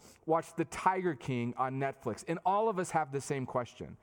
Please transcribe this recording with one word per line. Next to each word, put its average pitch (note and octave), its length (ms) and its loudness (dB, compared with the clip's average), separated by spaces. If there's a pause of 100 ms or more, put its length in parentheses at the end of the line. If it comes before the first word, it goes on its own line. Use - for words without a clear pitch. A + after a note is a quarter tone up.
(260)
watched D3+ 320 0
The D#3+ 80 2
Tiger F#3 500 2
King A#2+ 420 -2
on C3 220 0
Netflix, C3+ 480 -2
and E3+ 180 -2
all G3+ 220 4
of G#3 100 0
us F3+ 140 -2
have D#3 220 0
the C#3 80 -2
same C3+ 240 -2
question. A#2 580 -6